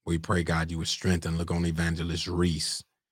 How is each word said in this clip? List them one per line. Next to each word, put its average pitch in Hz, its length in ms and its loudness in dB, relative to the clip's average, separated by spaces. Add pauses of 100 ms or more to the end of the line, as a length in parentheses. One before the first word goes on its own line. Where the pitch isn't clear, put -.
We 85 120 2
pray, 87 260 0
God, 82 260 0
you 82 100 -4
would 85 100 -4
strengthen. 82 480 0
Look 85 120 -2
on 85 160 0
Evangelist 82 640 -2
Reese. 87 560 0 (280)